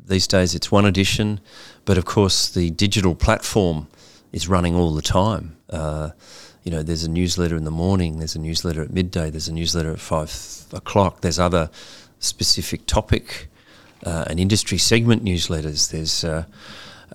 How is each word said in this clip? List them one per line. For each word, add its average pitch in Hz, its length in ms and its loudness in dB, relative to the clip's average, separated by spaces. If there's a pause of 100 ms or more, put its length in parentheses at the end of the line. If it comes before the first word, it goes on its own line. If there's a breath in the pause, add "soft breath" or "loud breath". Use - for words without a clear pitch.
these 92 220 0
days 92 260 2
it's - 180 -6
one 101 140 6
edition. 101 540 2 (440 loud breath)
But 92 140 4
of 87 80 2
course, - 420 4
the 87 220 0
digital 95 440 2
platform 87 760 0 (440 soft breath)
is 85 160 -6
running 87 260 2
all 85 200 4
the 76 80 -2
time. 92 560 0 (100)
Uh, 78 420 -6 (520 loud breath)
you 87 100 -8
know, 80 100 -2
there's 80 220 -2
a 82 60 -2
newsletter 87 440 0
in 78 100 -2
the 78 60 -4
morning, 85 460 2
there's 80 180 -6
a 80 40 -8
newsletter 80 440 -4
at 73 80 -10
midday, 90 380 0
there's 82 200 -8
a 80 40 -6
newsletter 80 400 -2
at 78 80 -8
five 78 320 -4 (400)
o'clock, 95 480 0
there's 85 180 -2
other 87 300 2 (500 loud breath)
specific - 680 -4
topic, - 640 0 (580 soft breath)
uh, 82 220 -4
and 82 120 -4
industry 98 380 2
segment 117 460 4
newsletters, 78 680 -2
there's, 80 340 -4
uh, 82 200 -4 (720 loud breath)